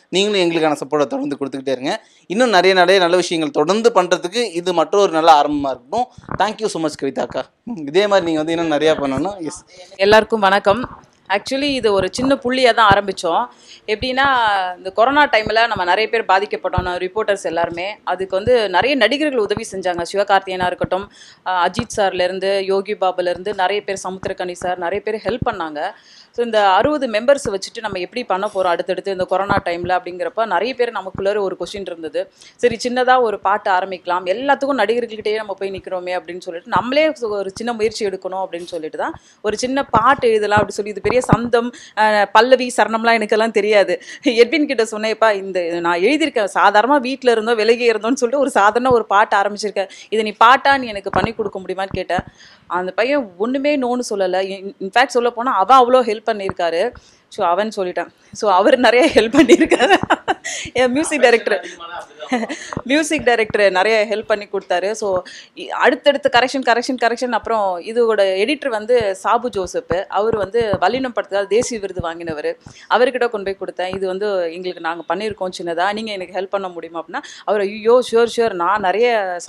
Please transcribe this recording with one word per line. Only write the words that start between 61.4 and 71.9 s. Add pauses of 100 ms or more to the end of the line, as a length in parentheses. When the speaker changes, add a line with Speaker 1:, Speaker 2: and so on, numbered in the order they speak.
Speaker 2:
Music
director
நிறைய
help
பண்ணி
கொடுத்தாரு.
So (340)
இ-,
அடுத்தடுத்து
correction,
correction,
correction.
அப்புறம்
இதோட
editor
வந்து
சாபு
ஜோசப்,
அவர்
வந்து
வல்லினம்
படத்துக்காக
தேசிய
விருது